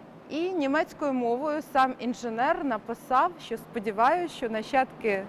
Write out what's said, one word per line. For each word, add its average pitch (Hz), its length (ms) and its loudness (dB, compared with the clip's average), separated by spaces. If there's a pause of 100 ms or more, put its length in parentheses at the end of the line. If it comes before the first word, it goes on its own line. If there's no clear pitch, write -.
(300)
і 349 200 -2
німецькою 294 640 0
мовою 254 500 0
сам 262 360 2
інженер 240 640 0
написав, 254 760 0
що - 160 -8
сподіваюся, 233 800 0
що 240 160 -4
нащадки 220 800 0